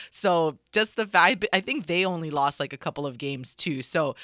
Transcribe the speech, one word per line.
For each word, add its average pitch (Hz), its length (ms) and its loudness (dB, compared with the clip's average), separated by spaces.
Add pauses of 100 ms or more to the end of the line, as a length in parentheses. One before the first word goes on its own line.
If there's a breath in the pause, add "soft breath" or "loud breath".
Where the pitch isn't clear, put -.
(120)
So 165 460 2 (160)
just 214 240 0
the 220 100 -2
fact, 185 460 4
I 190 80 2
think 254 240 -6
they 175 180 0
only 165 280 -2
lost, 143 280 0
like, 139 140 -6
a 135 40 -12
couple 147 300 -6
of 123 100 -8
games 135 380 -8
too. 135 260 -4
So 147 420 0